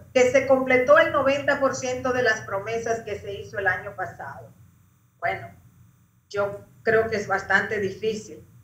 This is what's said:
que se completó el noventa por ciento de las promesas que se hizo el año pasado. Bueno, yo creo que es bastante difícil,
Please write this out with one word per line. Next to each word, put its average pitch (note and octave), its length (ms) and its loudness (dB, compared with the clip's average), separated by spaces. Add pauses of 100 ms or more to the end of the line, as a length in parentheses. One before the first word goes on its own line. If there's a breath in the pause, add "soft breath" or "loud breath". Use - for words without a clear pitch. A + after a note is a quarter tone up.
(140)
que B3+ 180 6
se C4 160 4
completó B3+ 500 6
el D#4+ 140 6
noventa C#4 480 0
por C4+ 160 2
ciento B3+ 380 -4
de A#3+ 100 0
las G#3+ 180 2
promesas A3+ 600 -4
que G3+ 180 -8
se G3+ 140 -10
hizo G#3+ 260 -10
el G3 80 -2
año F#3+ 300 -4
pasado. - 520 -12 (680)
Bueno, F#3 300 -6 (800)
yo G3+ 360 -4 (180)
creo A3 260 2
que G#3+ 80 -4
es - 100 -6
bastante G3+ 540 0
difícil, G#3+ 600 -6 (200)